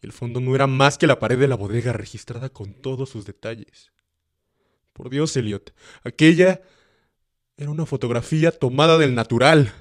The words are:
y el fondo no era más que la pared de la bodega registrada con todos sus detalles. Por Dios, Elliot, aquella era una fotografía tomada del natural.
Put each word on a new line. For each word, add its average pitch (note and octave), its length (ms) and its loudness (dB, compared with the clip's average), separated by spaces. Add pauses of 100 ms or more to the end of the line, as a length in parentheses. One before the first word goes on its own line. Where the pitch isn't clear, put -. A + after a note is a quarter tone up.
y - 60 -20
el - 60 -18
fondo A#2+ 280 -10
no B2+ 140 -2
era C3+ 140 0
más C3+ 300 2
que E3 100 2
la C3 100 2
pared A#2+ 200 -2
de C3+ 100 4
la C3 80 -2
bodega A2 360 -4
registrada A2+ 560 -12
con G2+ 260 -16
todos C3 360 -10
sus G#2 160 -14
detalles. - 680 -16 (1000)
Por F#2+ 180 -16
Dios, C#3+ 260 -4
Elliot, G#2 380 -8 (300)
aquella F3 580 4 (960)
era C#3+ 140 -10
una D#3 160 -6
fotografía C3+ 640 -2
tomada D3 460 2
del C#3 180 2
natural. B2+ 640 4